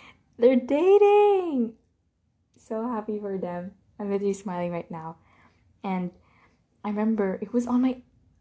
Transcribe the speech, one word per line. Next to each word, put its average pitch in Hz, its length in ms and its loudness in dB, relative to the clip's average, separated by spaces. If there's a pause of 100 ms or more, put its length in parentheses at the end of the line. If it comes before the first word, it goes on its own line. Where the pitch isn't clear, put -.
(380)
"They're 254 240 6
dating!" 370 1120 4 (840)
So 220 320 -8
happy 220 320 -6
for 196 180 -8
them. 180 360 -8 (240)
I'm 202 140 -8
literally 196 220 -2
smiling 175 380 -6
right 170 200 -8
now. 165 260 -12 (640)
And 180 280 -6 (720)
I 208 60 -8
remember 208 520 -2
it 214 100 -12
was 240 140 0
on 247 160 0
my 254 200 -2 (400)